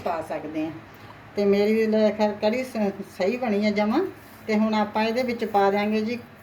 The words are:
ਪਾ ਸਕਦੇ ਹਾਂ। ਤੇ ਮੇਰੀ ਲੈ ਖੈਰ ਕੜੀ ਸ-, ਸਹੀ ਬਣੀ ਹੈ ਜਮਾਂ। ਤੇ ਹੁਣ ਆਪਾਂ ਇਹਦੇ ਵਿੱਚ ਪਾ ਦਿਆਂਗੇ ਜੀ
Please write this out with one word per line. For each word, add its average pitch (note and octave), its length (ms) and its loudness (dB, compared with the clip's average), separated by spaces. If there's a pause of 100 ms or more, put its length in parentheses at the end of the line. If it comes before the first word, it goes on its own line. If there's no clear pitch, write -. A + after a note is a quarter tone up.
ਪਾ E3 240 -4
ਸਕਦੇ D#3 380 -6
ਹਾਂ। D#3+ 60 -6 (640)
ਤੇ G3+ 80 2
ਮੇਰੀ G#3 420 4
ਲੈ G#3+ 240 4
ਖੈਰ G#3+ 220 0 (100)
ਕੜੀ A#3+ 220 0
ਸ-, G#3 280 -2 (260)
ਸਹੀ A3 180 0
ਬਣੀ G#3+ 280 0
ਹੈ G#3+ 60 2
ਜਮਾਂ। G#3+ 340 2 (420)
ਤੇ G#3+ 100 0
ਹੁਣ A3 180 2
ਆਪਾਂ G#3+ 300 0
ਇਹਦੇ A3+ 180 0
ਵਿੱਚ A#3 220 -4
ਪਾ G3+ 260 4
ਦਿਆਂਗੇ G#3 300 0
ਜੀ A#3 180 -4 (240)